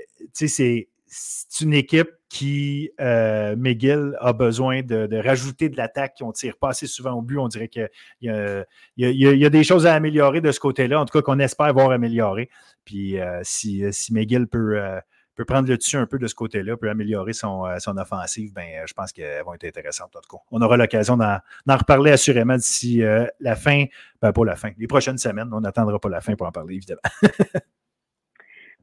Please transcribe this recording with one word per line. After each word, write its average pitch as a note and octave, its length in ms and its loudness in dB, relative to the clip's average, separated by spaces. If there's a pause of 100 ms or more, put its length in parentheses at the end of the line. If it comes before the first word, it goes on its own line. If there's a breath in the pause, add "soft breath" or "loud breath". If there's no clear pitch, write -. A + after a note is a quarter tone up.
(180)
tu - 140 -18
sais, D#3 160 -4
c'est, A#2+ 400 -2 (180)
c'est - 580 -10
une D3+ 100 2
équipe D#3+ 360 2 (180)
qui, C#3+ 640 -6 (100)
euh, A2 560 0
McGill C3+ 640 0
a B2 120 2
besoin B2+ 500 0
de, A2+ 240 -2
de G#2+ 120 -4
rajouter C3 500 0
de C3 80 -8
l'attaque, C3 440 -6
qu'on A#2 100 -8
tire A2 260 -10
pas C#3 120 -2
assez - 180 -6
souvent B2+ 280 -8
au A#2 80 -6
but. C3 160 -6
On C3 100 -2
dirait A2+ 200 -10
qu'il A2+ 220 -8 (300 loud breath)
y A#2+ 100 -6
a, G2+ 340 -4 (320 soft breath)
il B2 80 0
y - 0 -
a, B2 60 4
il C3 100 0
y C3+ 60 8
a, C#3 60 10
il C#3 80 6
y D3 40 8
a D3+ 60 6
des D3+ 140 8
choses F3 200 6
à E3 100 6
améliorer D3+ 460 2
de D#3 120 2
ce - 80 -8
côté-là, C3+ 400 0
en C#3+ 60 0
tout D3+ 120 0
cas C#3+ 40 4
qu'on C#3 180 0
espère C#3+ 340 2
voir C3 160 6
améliorer. A#2 580 0 (360 soft breath)
Puis, G2 340 -6
euh, F2+ 240 -6
si, G2 500 -6
si - 220 -6
McGill A2 320 0
peut, G#2+ 340 -2
euh, F#2+ 180 -8 (360)
peut A#2 100 -10
prendre C3 240 0
le B2+ 80 2
dessus - 200 -4
un B2+ 100 -2
peu C#3 120 -6
de A#2+ 80 -6
ce A2 80 -10
côté-là, A2 440 -8
peut A2 100 -6
améliorer G#2+ 460 -4
son, F#2+ 320 -6
euh, F2+ 120 -6
son G2 200 -6
offensive, G2 560 -10
ben, F2+ 120 -14 (100)
euh, D#2+ 100 -12
je - 80 -16
pense - 180 -12
qu'elles D2+ 320 -12
vont F2 80 -14
être E2+ 120 -16
intéressantes, D#2+ 520 -14
en E2+ 40 -20
tout - 160 -20
cas. - 140 -20
On A#2 120 -2
aura A#2 160 6
l'occasion A#2 400 2
d'en, G#2 200 0 (280 loud breath)
d'en C3+ 100 6
reparler C#3+ 360 6
assurément B2+ 440 4
d'ici, A#2+ 460 0
euh, A2 240 4 (140)
la A2+ 160 -2
fin, C#3+ 280 2 (380 loud breath)
ben, G#2+ 100 4
pas A2+ 140 2
la F#2 100 -4
fin, G#2+ 220 -10
les A2 80 -8
prochaines C3 320 0
semaines. A2+ 340 -6
On A2 80 -4
n'attendra G#2 380 -2
pas G#2 100 -6
la E2+ 140 -6
fin G#2+ 120 -4
pour F#2 120 -4
en F2 60 -8
parler, F2 240 -10
évidemment. - 260 -12 (180)
<laughs> - 400 2 (1200 loud breath)